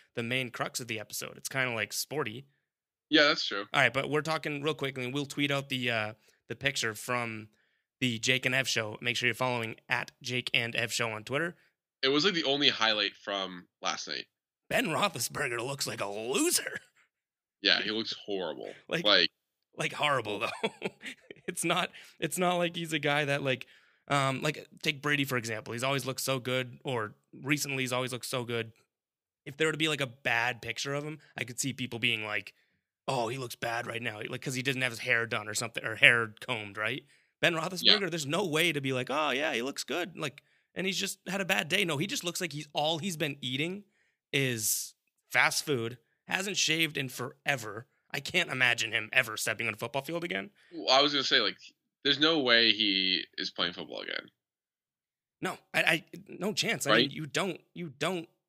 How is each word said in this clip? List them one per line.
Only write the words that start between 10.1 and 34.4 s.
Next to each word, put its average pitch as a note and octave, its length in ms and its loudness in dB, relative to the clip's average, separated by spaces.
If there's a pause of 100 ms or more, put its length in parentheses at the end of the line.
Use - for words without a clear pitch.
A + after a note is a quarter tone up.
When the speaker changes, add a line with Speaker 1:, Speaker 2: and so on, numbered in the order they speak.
Speaker 1:
Jake B2 300 -4
and A#2 220 0
Ev A#2 180 0
show A#2 200 0
on G#2+ 120 -8
Twitter. D#3+ 320 -4 (460)
Speaker 2:
It C3+ 60 4
was, D3+ 160 4
like, G3 100 4
the E3 100 0
only C#3 240 4
highlight G#2+ 480 2
from F#2 520 -6 (120)
last E2+ 280 -4
night. C#2 180 -8 (420)
Speaker 1:
Ben G#3+ 180 0
Roethlisberger C#3 800 -2
looks C#3 220 -6
like G#2+ 140 -6
a G#2 80 -2
loser. C3+ 680 0 (840)
Speaker 2:
Yeah, F2+ 180 6
he G2 100 -2
looks A2 220 -2 (140)
horrible. D#2 540 -4
Speaker 1:
<laughs> - 80 -20
Like, F2 160 -2
Speaker 2:
Like F#2+ 260 6 (460)
Speaker 1:
like, - 160 -2
horrible, A#2 480 0
though. - 480 -4
<laughs> - 0 - (600)
It's F3+ 160 -6
not, E3+ 260 0 (280)
it's E3 200 -4
not F3+ 180 2
like F3 180 0
he's E3+ 180 -4
a D#3 60 0
guy D3 280 2
that, C#3+ 140 0
like, C3 280 -2 (400)
um, C3+ 340 2
like, D3+ 240 -2 (160)
take D3+ 180 -2
Brady, C#3+ 240 2
for C3 120 -2
example. A2 380 -4
He's A#2+ 100 -4
always C3+ 200 0
looked C3 160 -4
so C3+ 200 0
good, B2+ 420 -4
or A#2 320 -4 (180)
recently C#3 520 -2
he's B2 80 -2
always B2+ 200 0
looked A#2+ 140 -8
so B2+ 160 -2
good. A2+ 300 -4 (720)
If C#3 120 -14
there D#3+ 120 4
were D#3 40 2
to D3+ 60 -4
be, D#3+ 100 2
like, D3 120 0
a C3+ 80 0
bad A#2 520 0
picture A#2+ 320 -6
of D3 120 -4
him, D3+ 160 -10 (180)
I A#2+ 60 -2
could A#2 160 -10
see C3+ 120 0
people A#2+ 280 -6
being A2+ 240 0
like, G#2 280 -6 (540)
"Oh, A#2+ 220 0
he C3 100 -4
looks B2+ 160 -8
bad A#2 320 -4
right A#2 160 -8
now," G#2+ 260 -6
like, B2 140 -8